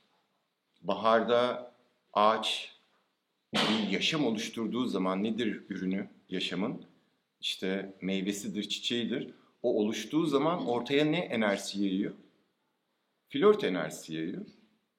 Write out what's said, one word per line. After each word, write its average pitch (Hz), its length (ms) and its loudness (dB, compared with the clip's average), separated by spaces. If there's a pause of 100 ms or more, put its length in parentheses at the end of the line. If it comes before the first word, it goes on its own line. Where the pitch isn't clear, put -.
(800)
baharda 113 920 2 (400)
ağaç 110 680 2 (760)
bir 214 360 2
yaşam 160 360 0
oluşturduğu 113 600 -2
zaman 95 380 0
nedir 110 440 -2
ürünü 95 400 -2 (200)
yaşamın? 95 560 -4 (560)
İşte 95 600 -4
meyvesidir, 98 680 -2
çiçeğidir. 120 680 -4 (280)
O 110 180 2
oluştuğu 127 460 0
zaman 147 400 2
ortaya 120 380 2
ne 156 140 2
enerjisi 104 680 0
yayıyor? 98 300 0 (1120)
Flört 180 360 4
enerjisi 85 500 -2
yayıyor. 92 320 -6 (520)